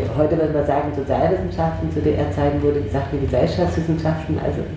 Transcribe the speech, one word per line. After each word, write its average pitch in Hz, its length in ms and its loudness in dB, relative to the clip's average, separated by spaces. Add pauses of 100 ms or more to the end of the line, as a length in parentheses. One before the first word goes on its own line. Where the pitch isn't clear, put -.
(180)
heute 151 200 2
würde 156 160 0
man 143 140 0
sagen 143 280 0
Sozialwissenschaften, 160 960 0
zu 151 100 -2
D-R-Zeiten 147 600 2
wurde 143 200 2
gesagt, 135 300 -2
die 139 140 -2
Gesellschaftswissenschaften, 160 1120 0
also - 240 -2 (160)